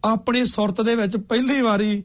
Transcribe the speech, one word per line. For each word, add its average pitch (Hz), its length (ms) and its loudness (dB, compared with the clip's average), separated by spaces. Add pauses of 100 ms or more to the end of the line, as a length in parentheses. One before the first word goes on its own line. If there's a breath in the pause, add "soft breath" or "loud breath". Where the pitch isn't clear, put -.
ਆਪਣੀ 240 400 0
ਸੁਰਤ 208 360 -2
ਦੇ 226 140 2
ਵਿੱਚ 214 220 -2
ਪਹਿਲੀ 254 440 0
ਵਾਰੀ 214 440 0